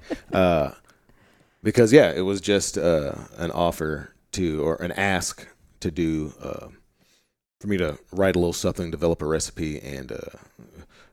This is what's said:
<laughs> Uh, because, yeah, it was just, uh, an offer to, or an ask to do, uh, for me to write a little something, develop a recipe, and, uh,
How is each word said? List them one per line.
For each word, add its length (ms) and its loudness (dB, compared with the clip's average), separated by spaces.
<laughs> 200 -10
Uh, 380 2
because, 300 4
yeah, 200 10
it 100 -2
was 180 -2
just, 380 0
uh, 340 2
an 140 -6
offer 640 -2
to, 320 -2
or 120 0
an 160 -6
ask 540 -2
to 100 -4
do, 500 -2
uh, 280 -10
for 60 -14
me 100 0
to 220 -2
write 220 2
a 40 2
little 160 2
something, 360 -4
develop 300 0
a 60 -4
recipe, 540 -4
and, 320 -12
uh, 260 -14